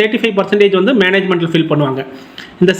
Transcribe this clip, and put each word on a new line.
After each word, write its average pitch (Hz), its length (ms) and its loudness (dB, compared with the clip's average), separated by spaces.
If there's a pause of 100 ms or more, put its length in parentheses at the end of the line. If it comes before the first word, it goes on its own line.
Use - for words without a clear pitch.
தேர்ட்டி 214 220 0
ஃபைவ் 220 180 -2
பர்சன்டேஜ் 202 400 2
வந்து 202 120 2 (100)
மேனேஜ்மெண்ட்ல 185 500 0
ஃபில் 160 180 0
பண்ணுவாங்க. 139 300 -2 (640)
இந்த 185 180 4